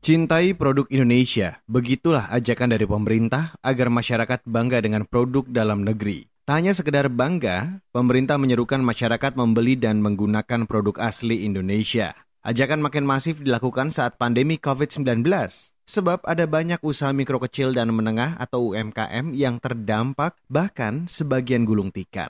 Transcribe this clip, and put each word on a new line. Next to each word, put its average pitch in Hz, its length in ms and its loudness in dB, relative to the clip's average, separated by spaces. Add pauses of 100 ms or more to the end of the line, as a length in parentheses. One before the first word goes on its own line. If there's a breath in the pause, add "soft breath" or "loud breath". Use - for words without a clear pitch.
Cintai 165 480 4
produk 139 400 2
Indonesia. 120 720 2
Begitulah 127 640 0
ajakan 120 480 2
dari 107 80 2
pemerintah 110 800 0
agar 127 240 2
masyarakat 120 560 0
bangga 117 400 0
dengan 107 240 0
produk 127 400 0
dalam 107 320 0
negeri. 104 480 -2 (160)
Tak 151 160 0
hanya 185 160 2
sekedar 143 320 0
bangga, 131 800 -2
pemerintah 127 480 2
menyerukan 131 480 2
masyarakat 117 480 0
membeli 120 480 2
dan 107 240 2
menggunakan 104 640 0
produk 104 320 0
asli 110 480 -2
Indonesia. 98 640 -2 (320)
Ajakan 139 400 0
makin 143 240 -2
masif 147 320 -2
dilakukan 127 560 -2
saat 120 240 -2
pandemi 127 400 2
covid 139 320 -2
sembilan 123 320 -2
belas. 156 480 -2 (160)
Sebab 180 400 -2
ada 165 160 0
banyak 160 400 -2
usaha 143 320 -2
mikro 131 240 -2
kecil 131 320 -2
dan 120 160 0
menengah 113 480 0
atau 127 240 -4
U 117 160 0
M 107 160 -6
K 110 160 -4
M 135 240 -6
yang 127 240 0
terdampak, 120 800 -4 (160)
bahkan 151 560 -4
sebagian 127 560 0
gulung 104 240 0
tikar. 90 420 -10